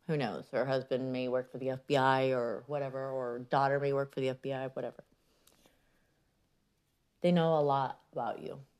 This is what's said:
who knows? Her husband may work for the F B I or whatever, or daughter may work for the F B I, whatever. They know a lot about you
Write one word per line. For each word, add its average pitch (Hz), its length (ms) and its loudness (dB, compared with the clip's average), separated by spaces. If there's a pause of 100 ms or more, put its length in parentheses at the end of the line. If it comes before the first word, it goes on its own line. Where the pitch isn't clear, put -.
who 160 100 -2
knows? 107 360 -4
Her 127 140 0
husband 131 460 -2
may 127 160 -2
work 127 240 -2
for 131 60 -12
the 131 140 -4
F 131 160 -8
B 143 100 2
I 131 360 4
or 120 340 -2
whatever, 135 420 -6
or 123 300 -4
daughter 139 400 2
may 139 140 2
work 139 200 -2
for 139 60 -4
the 131 100 0
F 127 140 -6
B 135 100 -4
I, 131 140 -6
whatever. 127 360 -8 (2250)
They 175 100 4
know 165 260 6
a 151 40 4
lot 139 380 2 (120)
about 117 320 -6
you - 160 -10 (200)